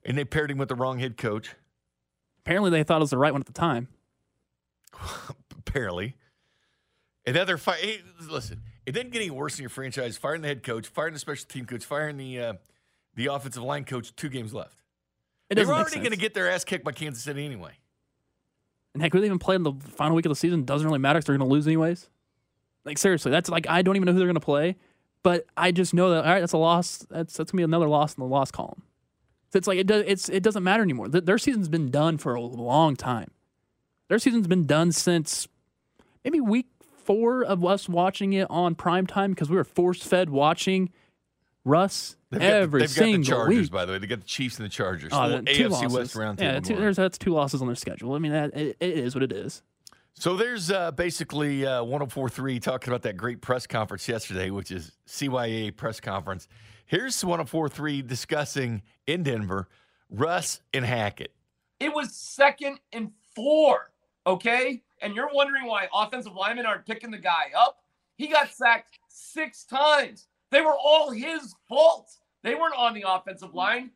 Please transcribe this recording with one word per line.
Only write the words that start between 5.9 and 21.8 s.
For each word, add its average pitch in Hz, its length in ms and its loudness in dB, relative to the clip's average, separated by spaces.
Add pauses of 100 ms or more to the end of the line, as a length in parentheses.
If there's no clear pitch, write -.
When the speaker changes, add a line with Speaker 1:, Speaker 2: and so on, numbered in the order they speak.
Speaker 1:
And 127 100 -2
now 175 100 2
they're 180 120 -2
fi-, 175 200 -2
hey, 196 240 -6 (280)
listen, 151 320 -10 (240)
it 131 80 -8
doesn't 247 180 -8
get 240 100 -6
any 196 80 -6
worse 143 300 -8
in 143 40 -12
your 123 60 -12
franchise. 127 480 -8
Firing 156 240 -6
the 151 60 -8
head 139 160 -6
coach, 113 240 -8
firing 160 260 -6
the 147 60 -12
special - 280 -12
team 127 180 -12
coach, 113 200 -12
firing 147 320 -6
the, 131 220 -12
uh, 117 140 -6 (640)
the 120 120 -4
offensive 127 360 -8
line 143 220 -6
coach, - 300 -10
two 151 140 -10
games 123 240 -10
left. 107 220 -12 (760)
Speaker 2:
It 202 60 0
Speaker 1:
They 214 60 6
Speaker 2:
doesn't 208 80 6
Speaker 1:
were 285 80 4
Speaker 2:
make 320 60 4
Speaker 1:
already 311 140 -4
gonna 247 140 -2
Speaker 2:
sense. 202 100 -4
Speaker 1:
get 214 120 -2
their 185 160 0
ass 180 140 -2
kicked 170 200 -6
by 147 100 -6
Kansas 135 300 -10
City 143 220 -8
anyway. 104 260 -12 (1200)
Speaker 2:
And 143 100 -2
heck, 165 100 2
we 185 100 6
even 196 160 2
played 190 180 2
in 180 60 0
the 147 100 0
final 143 420 0
week 170 100 2
of 170 60 2
the 143 40 0
season. 165 300 0
Doesn't 143 220 -2
really 156 120 0
matter 143 200 4
'cause 151 60 -2
they're 139 120 2
gonna 135 120 2
lose 147 180 4
anyways. 160 420 0 (760)